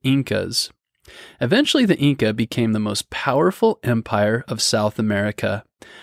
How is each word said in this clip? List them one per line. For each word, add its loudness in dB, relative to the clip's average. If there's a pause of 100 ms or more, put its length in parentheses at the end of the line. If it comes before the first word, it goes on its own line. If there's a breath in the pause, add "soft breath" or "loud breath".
Incas. -2 (720 loud breath)
Eventually, 2
the 4
Inca 2
became 0
the 0
most -4
powerful 0
empire 0
of -8
South 0
America, -2 (380 loud breath)